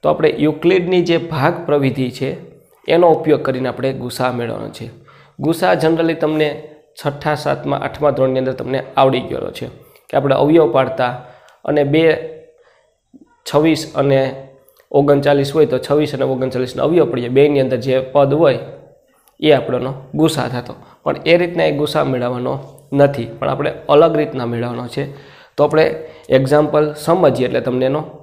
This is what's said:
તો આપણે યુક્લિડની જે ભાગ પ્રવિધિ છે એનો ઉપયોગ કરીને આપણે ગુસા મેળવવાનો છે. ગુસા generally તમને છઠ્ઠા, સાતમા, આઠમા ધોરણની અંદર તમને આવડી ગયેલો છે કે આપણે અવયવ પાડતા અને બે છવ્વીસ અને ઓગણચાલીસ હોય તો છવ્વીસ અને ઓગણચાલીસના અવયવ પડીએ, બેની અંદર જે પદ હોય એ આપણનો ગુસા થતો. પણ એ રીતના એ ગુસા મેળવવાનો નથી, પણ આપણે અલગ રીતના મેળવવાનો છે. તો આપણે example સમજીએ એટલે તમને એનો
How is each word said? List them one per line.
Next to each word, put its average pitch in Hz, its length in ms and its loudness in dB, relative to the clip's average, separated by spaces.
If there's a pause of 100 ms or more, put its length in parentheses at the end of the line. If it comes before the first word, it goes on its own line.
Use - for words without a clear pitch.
તો - 80 -20
આપણે 156 200 2 (160)
યુક્લિડની 175 640 2
જે 170 80 2 (160)
ભાગ 156 220 0 (120)
પ્રવિધિ 135 400 0 (120)
છે 135 100 -4 (600)
એનો 175 180 4 (100)
ઉપયોગ 147 300 0
કરીને 127 240 -2
આપણે 127 200 -4 (120)
ગુસા 123 360 -4
મેળવવાનો 110 380 -6
છે. - 100 -14 (580)
ગુસા 170 380 2
generally 165 400 2
તમને 151 260 0 (500)
છઠ્ઠા, 143 460 -4
સાતમા, 139 400 -2
આઠમા 143 320 -2
ધોરણની 131 260 0
અંદર 127 180 -4
તમને 127 180 -4 (220)
આવડી 127 280 2
ગયેલો 131 300 -6
છે 123 80 -10 (420)
કે - 80 -12
આપણે 135 260 2
અવયવ 156 340 4
પાડતા 127 360 0 (560)
અને 147 240 2
બે 160 100 4 (1500)
છવ્વીસ 156 340 2 (180)
અને 135 200 2 (760)
ઓગણચાલીસ 143 560 2
હોય 156 180 4
તો 127 140 0
છવ્વીસ 147 280 0
અને 135 100 -2
ઓગણચાલીસના 127 640 -4
અવયવ 160 240 4
પડીએ, 120 260 -4
બેની 143 280 4
અંદર 127 200 -2
જે 131 100 0 (180)
પદ 139 280 4
હોય 135 200 2 (800)
એ 151 160 2
આપણનો 127 340 -2 (280)
ગુસા 147 340 0
થતો. 123 220 -8 (280)
પણ 147 140 -2 (140)
એ - 100 8
રીતના 170 300 0
એ - 100 -2
ગુસા 151 240 0
મેળવવાનો 127 480 -4 (460)
નથી, 139 300 2 (100)
પણ 139 120 -2
આપણે 139 200 -2 (220)
અલગ 160 280 6
રીતના 131 320 -4
મેળવવાનો 120 320 -6 (100)
છે. 139 80 -6 (520)
તો - 100 -4
આપણે 156 200 4 (520)
example 147 500 2 (180)
સમજીએ 143 420 2
એટલે 123 200 -2
તમને 127 260 -2
એનો 156 80 -2 (220)